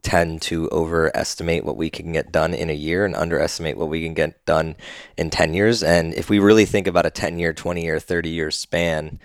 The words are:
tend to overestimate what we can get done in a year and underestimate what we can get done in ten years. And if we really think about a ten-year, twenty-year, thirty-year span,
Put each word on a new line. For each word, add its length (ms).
tend 400
to 280
overestimate 920
what 120
we 140
can 220
get 200
done 200
in 160
a 60
year 300
and 100
underestimate 640
what 120
we 140
can 120
get 320
done 280
in 140
ten 240
years. 280
And 320
if 140
we 120
really 240
think 240
about 180
a 40
ten-year, 420
twenty-year, 480
thirty-year 500
span, 760